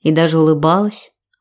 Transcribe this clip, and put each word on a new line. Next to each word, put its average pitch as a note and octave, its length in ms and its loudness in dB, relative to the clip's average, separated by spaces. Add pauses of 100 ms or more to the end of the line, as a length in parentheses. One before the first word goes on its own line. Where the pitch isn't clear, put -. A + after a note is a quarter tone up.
и D#3+ 100 -2
даже D#3+ 300 0
улыбалась. D#3+ 720 0 (280)